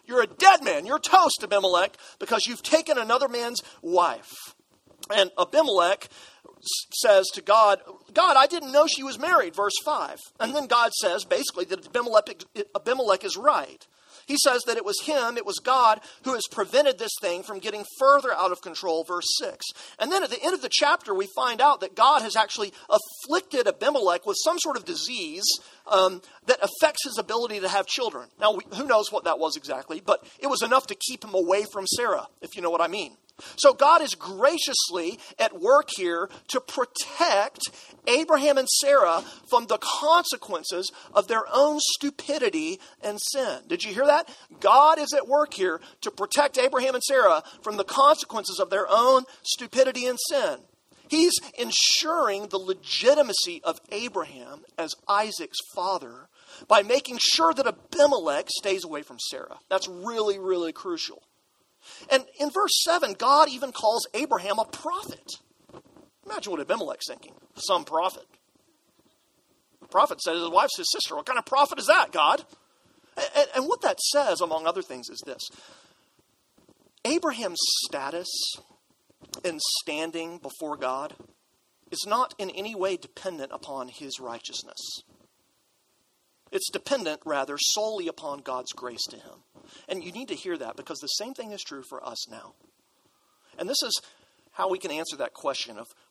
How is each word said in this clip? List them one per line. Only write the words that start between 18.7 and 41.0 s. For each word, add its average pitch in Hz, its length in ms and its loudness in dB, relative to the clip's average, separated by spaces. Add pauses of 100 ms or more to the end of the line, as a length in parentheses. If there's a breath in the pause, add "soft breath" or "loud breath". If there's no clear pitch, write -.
verse 175 220 -6 (120)
six. 214 260 -8 (360 loud breath)
And 247 100 -2
then 370 140 0
at - 60 -6
the 247 120 -6
end 339 100 0
of 349 100 -4
the - 60 -8
chapter, 285 460 2
we 196 220 -2
find 240 240 -2
out 277 220 6
that 190 120 -8
God 262 280 6
has 220 120 -6
actually 214 380 0 (180 loud breath)
afflicted 254 760 0
Abimelech 190 580 0
with 202 160 -2
some 339 160 0
sort 294 180 -2
of 196 80 -8
disease, 175 600 -8 (420 loud breath)
um, 185 340 2 (260 loud breath)
that 247 140 4
affects 302 440 0
his 240 140 -8
ability 214 420 -4
to 185 80 -2
have 196 180 0
children. 165 420 -6 (120)
Now, 214 140 4
we, - 100 -8 (100)
who 262 120 -6
knows 214 260 2
what 185 100 -4
that 160 160 0
was 156 180 -2
exactly, 147 480 -10
but - 220 0 (140 loud breath)
it 277 80 -4
was 254 120 -2
enough 247 280 2
to 254 80 -10
keep - 260 -8
him 208 120 -10
away 190 380 2
from 196 140 -8
Sarah, 202 400 -2 (140)
if - 160 -14
you 185 60 -8
know 170 80 -2
what 170 100 0
I 170 80 2
mean. 175 280 -8 (400 loud breath)
So 269 180 8
God 311 260 6
is 285 140 -4
graciously 196 1080 -2 (180 loud breath)
at 220 220 -2
work 254 340 4
here 175 360 -4 (180 loud breath)
to 254 120 -4
protect - 1000 -2 (460 loud breath)
Abraham 294 500 4
and 262 100 2
Sarah 208 560 4 (280 loud breath)
from 233 160 2
the 214 100 2
consequences 208 1120 0 (220 loud breath)